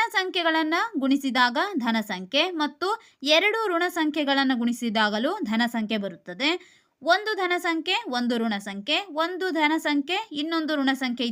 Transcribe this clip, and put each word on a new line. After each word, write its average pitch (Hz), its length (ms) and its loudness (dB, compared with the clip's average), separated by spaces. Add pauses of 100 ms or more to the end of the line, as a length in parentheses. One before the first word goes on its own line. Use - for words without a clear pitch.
(160)
ಸಂಖ್ಯೆಗಳನ್ನ 330 600 2 (260)
ಗುಣಿಸಿದಾಗ 262 560 2 (280)
ಧನ 226 120 2 (140)
ಸಂಖ್ಯೆ 185 320 0 (180)
ಮತ್ತು 294 260 -2 (500)
ಎರಡು 427 220 2 (120)
ಋಣ 339 120 2 (140)
ಸಂಖ್ಯೆಗಳನ್ನ 277 640 2
ಗುಣಿಸಿದಾಗಲೂ 233 680 0 (180)
ಧನ 220 120 2 (140)
ಸಂಖ್ಯೆ 220 300 -2
ಬರುತ್ತದೆ. 185 440 -4 (640)
ಒಂದು 415 180 0 (100)
ಧನ 359 120 0 (120)
ಸಂಖ್ಯೆ, 330 300 0 (220)
ಒಂದು 240 160 0 (100)
ಋಣ 220 120 0 (140)
ಸಂಖ್ಯೆ, 202 280 -2 (260)
ಒಂದು 359 220 -2 (160)
ಧನ 302 120 4 (140)
ಸಂಖ್ಯೆ, 294 300 0 (240)
ಇನ್ನೊಂದು 320 380 -2
ಋಣ 269 120 2 (120)
ಸಂಖ್ಯೆ 247 280 -4